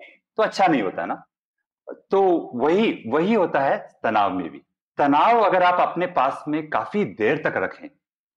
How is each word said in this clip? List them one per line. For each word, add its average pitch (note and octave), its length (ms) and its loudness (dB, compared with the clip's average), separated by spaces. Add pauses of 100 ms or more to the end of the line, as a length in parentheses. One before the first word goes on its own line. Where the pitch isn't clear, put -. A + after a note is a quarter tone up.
(360)
तो A3 60 0
अच्छा G3 240 2
नहीं C#3+ 160 2
होता F2+ 200 -6
है F2+ 60 -6
ना? - 180 -10 (840)
तो F#3+ 440 2
वही, D#3 520 0
वही D#3+ 280 0
होता E3 260 0
है B2+ 280 -2 (140)
तनाव G#2 320 0
में F2+ 160 -6
भी। C#2+ 120 -20 (360)
तनाव D#3+ 420 4
अगर F#3 220 2
आप F3 260 2
अपने F3 180 -4
पास C3+ 420 -2
में D#3 220 -6
काफी F#3 340 -2
देर A2 340 0
तक D3+ 180 -4
रखें, - 320 -6 (480)